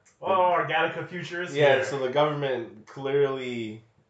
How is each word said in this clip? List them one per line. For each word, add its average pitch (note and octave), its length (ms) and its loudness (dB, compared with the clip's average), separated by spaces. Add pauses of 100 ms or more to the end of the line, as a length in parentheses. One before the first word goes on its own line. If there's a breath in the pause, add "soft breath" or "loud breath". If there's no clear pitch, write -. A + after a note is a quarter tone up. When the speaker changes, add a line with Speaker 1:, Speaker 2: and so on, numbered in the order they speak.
(200)
Speaker 1:
Oh, E3+ 120 -2
our F3+ 360 2
Gattaca - 400 -2
future F3 340 -8
is C#3+ 140 -8
Speaker 2:
yeah, C#3+ 200 6
Speaker 1:
here. C3 80 2
Speaker 2:
so C#3 140 -4
the C3 120 -2
government C3+ 760 -2
clearly, C3 960 -2 (280)